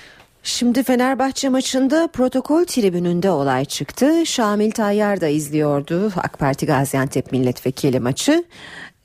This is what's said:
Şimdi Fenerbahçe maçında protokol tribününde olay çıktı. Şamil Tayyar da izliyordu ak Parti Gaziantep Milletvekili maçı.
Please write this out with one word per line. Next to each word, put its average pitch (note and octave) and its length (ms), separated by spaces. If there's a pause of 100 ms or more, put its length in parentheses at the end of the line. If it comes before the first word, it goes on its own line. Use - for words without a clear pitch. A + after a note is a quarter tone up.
(440)
Şimdi A#3+ 400
Fenerbahçe C4 680
maçında C4 580
protokol C4 560
tribününde F3 640
olay C#3 360
çıktı. D#4 600
Şamil G#3 460
Tayyar G3+ 500
da E3 60
izliyordu D3+ 880
ak - 240
Parti C#3 260
Gaziantep C3+ 680
Milletvekili B2+ 680
maçı. C#4 440 (600)